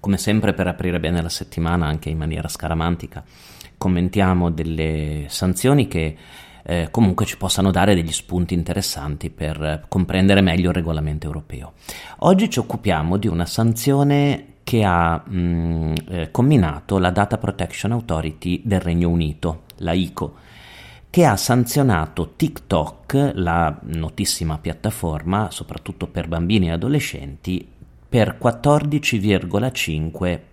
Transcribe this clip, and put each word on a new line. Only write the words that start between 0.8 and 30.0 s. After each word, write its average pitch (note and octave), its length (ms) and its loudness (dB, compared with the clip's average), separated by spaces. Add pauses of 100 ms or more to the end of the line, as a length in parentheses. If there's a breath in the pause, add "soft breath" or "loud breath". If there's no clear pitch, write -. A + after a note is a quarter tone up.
bene E2 240 0
la E2+ 60 -4
settimana E2 580 -2
anche D#2 220 -4
in D#2+ 100 -4
maniera D#2 300 -4
scaramantica, E2 720 -4 (540 loud breath)
commentiamo F2+ 720 2
delle D#2 800 -4
sanzioni A#2+ 580 2
che, D#2+ 300 -4 (480 loud breath)
eh, E2 260 -2
comunque G#2+ 340 4
ci - 120 -6
possano F#2+ 340 2
dare F#2 240 4
degli E2 160 0
spunti F2 440 -2
interessanti E2 760 -4
per, D#2 320 -6
eh, D2+ 240 -2
comprendere F#2+ 540 4
meglio F2 300 4
il F2 40 0
regolamento D#2 540 -2
europeo. D2 460 -10 (480 loud breath)
Oggi F#3+ 280 6
ci - 80 -2
occupiamo F2 580 0
di G#2 120 0
una E2+ 180 0
sanzione C#3 1080 2 (100)
che A2+ 180 2
ha, E2+ 480 2
mm, E2+ 640 0 (140)
eh, E2+ 240 -6
comminato G2 640 4
la F#2 120 2
Data G2+ 280 0
Protection F#2+ 540 -4
Authority F2 720 -4
del G2 160 2
Regno E2+ 280 2
Unito, D#2+ 540 -2 (140)
la E2+ 160 -4
ico, - 420 -4 (760 loud breath)
che F3 140 6
ha A2+ 120 4
sanzionato A#2 1000 0
TikTok, - 1000 -2
la E2+ 480 0
notissima D#2+ 760 -4
piattaforma, F2 920 -4
soprattutto - 560 -10
per E2 220 -8
bambini F2 400 0
e D#2+ 40 -2
adolescenti, F#2 960 -4 (420)
per A2 300 2
quattordici C#3+ 800 0
virgola G2+ 540 0
cinque D#2+ 800 -4